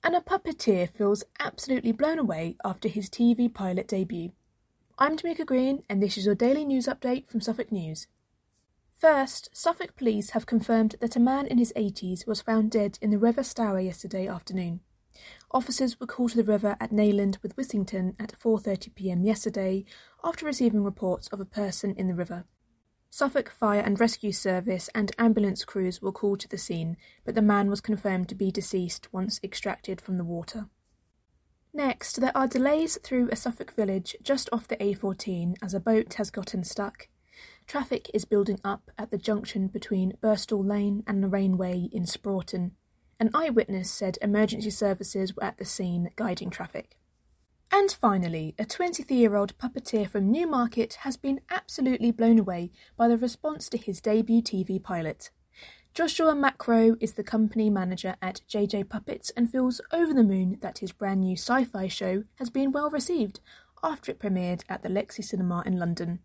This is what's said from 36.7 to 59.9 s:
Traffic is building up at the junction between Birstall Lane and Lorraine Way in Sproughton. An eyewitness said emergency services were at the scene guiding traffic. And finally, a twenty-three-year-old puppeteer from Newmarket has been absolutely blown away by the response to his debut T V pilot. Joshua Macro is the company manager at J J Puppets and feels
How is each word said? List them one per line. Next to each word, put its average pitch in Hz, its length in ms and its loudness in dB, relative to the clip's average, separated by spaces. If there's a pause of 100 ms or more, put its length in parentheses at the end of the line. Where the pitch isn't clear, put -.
Traffic - 480 -4
is 202 120 0
building 202 380 2
up - 340 -6
at 214 120 -8
the 208 80 -4
junction 202 500 -2
between 190 540 -2
Birstall 208 460 2
Lane 202 400 0
and 196 140 0
Lorraine 190 360 2
Way 180 360 -2
in 180 100 -2
Sproughton. 180 680 -4 (480)
An 226 140 2
eyewitness 226 560 2
said 185 320 -4
emergency 208 480 2
services 190 640 -2
were - 120 -6
at - 120 -6
the 190 80 -8
scene 175 520 -2
guiding 185 320 -4
traffic. - 480 -10 (720)
And 392 220 6
finally, 170 640 0
a 214 60 -2
twenty-three-year-old 240 920 2
puppeteer 233 520 -4
from 196 220 2
Newmarket 247 720 0
has 269 160 -4
been 269 320 -4
absolutely 254 600 0
blown 226 280 6
away 175 320 -2 (240)
by 233 140 6
the 233 80 4
response 277 500 -4
to 240 100 -4
his 190 220 -6
debut 220 420 4
T 196 220 -2
V 190 160 -2
pilot. 170 520 -6 (600)
Joshua 320 400 4
Macro 233 680 4
is 220 120 -2
the 202 120 -8
company 220 440 2
manager 185 520 -2
at 185 260 -6
J 202 200 0
J 202 180 -2
Puppets - 460 -8
and 233 200 0
feels 254 300 0 (100)